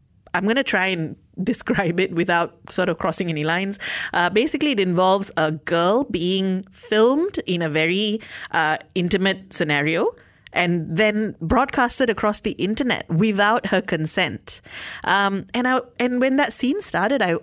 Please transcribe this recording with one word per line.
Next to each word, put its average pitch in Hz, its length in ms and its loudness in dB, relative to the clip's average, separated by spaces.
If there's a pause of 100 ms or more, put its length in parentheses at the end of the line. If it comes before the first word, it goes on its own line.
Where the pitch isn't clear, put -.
(340)
I'm 185 120 0
gonna 247 180 2
try 190 240 0
and 165 280 -4 (120)
<laughs> - 140 -10
describe 175 560 0
it 185 160 0
without 170 560 -2
sort 180 200 0
of 165 80 -4
crossing 175 320 -2
any 151 140 -2
lines. 190 340 -2 (340)
Uh, 175 160 2
basically, 277 440 2
it 202 80 2
involves 185 580 2
a 156 140 2
girl 175 520 2
being 190 580 -2 (100)
filmed 269 760 2
in 175 160 -2
a 156 80 -2
very, 190 500 0 (300)
uh, 156 260 2 (180)
intimate 190 600 0
scenario 160 600 0 (380)
and 170 440 0
then 214 440 0
broadcasted 247 720 2
across 208 300 0
the 214 120 -4
internet 220 560 -4
without 202 580 2
her 190 140 2
consent. 160 800 -4 (440)
Um, 196 500 0
and 247 140 0
I, 254 120 2 (200)
and 247 200 0
when 262 180 2
that 262 140 0
scene 294 280 0
started, 214 420 0
I, 175 200 2